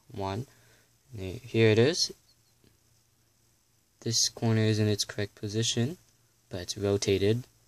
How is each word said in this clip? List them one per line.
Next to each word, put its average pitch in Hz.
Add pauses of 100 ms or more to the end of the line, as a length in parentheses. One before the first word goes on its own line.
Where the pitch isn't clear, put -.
one. 101 (680)
And 95
here 113
it 107
is. 139 (1900)
This -
corner 113
is 107
in 107
its 104
correct -
position, 117 (520)
but 92
it's -
rotated 101 (220)